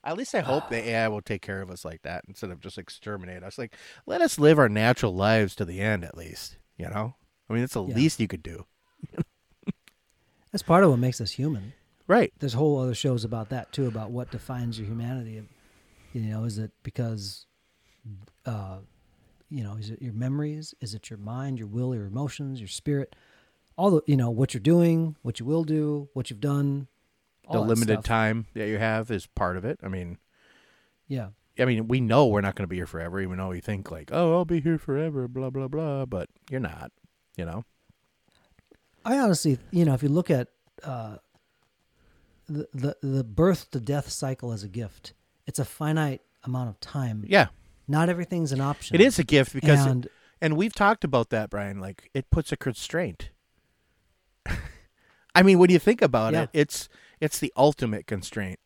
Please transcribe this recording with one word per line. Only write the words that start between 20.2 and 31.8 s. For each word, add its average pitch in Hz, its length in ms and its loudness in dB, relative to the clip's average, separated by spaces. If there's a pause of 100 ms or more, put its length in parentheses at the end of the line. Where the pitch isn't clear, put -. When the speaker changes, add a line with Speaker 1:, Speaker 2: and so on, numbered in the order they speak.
Speaker 2:
Is 104 140 -10
it - 160 -14
your 110 100 -14
mind, 123 400 -8
your 110 80 -10
will, 123 260 -4
your 107 120 -6
emotions, 131 560 -8
your 98 80 -12
spirit? - 440 -4 (640)
All 190 140 4
the, 156 160 6
you 143 80 6
know, 120 140 2
what 120 240 0
you're 113 80 -6
doing, 165 600 4
what 120 200 -6
you 113 40 -8
will 160 200 0
do, 151 480 -2
what 127 160 -6
you've 104 100 -12
done, 143 480 0 (580)
all - 80 -6
Speaker 1:
The 110 80 2
Speaker 2:
that 107 60 0
Speaker 1:
limited 113 280 4
Speaker 2:
stuff. 110 80 -6
Speaker 1:
time 110 420 2 (100)
that 107 120 -4
you 107 100 -2
have 110 340 -2
is 95 160 -4
part 90 280 -2
of 92 80 -6
it. 139 200 -6
I 98 40 -10
mean, 90 300 -8 (880)
Speaker 2:
Yeah. 120 220 -8 (300)
Speaker 1:
I 123 40 2
mean, 113 240 0